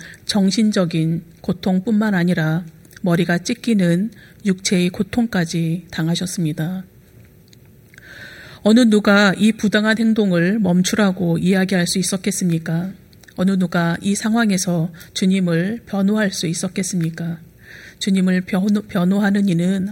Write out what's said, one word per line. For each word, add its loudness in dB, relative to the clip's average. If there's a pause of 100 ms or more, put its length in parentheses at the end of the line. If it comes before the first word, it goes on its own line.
(260)
정신적인 0 (180)
고통뿐만 0
아니라 0 (360)
머리가 0
찢기는 0 (340)
육체의 0
고통까지 -2
당하셨습니다. -4 (1800)
어느 6
누가 4
이 4
부당한 0
행동을 2
멈추라고 0
이야기할 0
수 -4
있었겠습니까? -4 (440)
어느 2
누가 0
이 0
상황에서 0 (220)
주님을 0
변호할 0
수 -6
있었겠습니까? -6 (580)
주님을 0
변호-, 0
변호하는 0
이는 0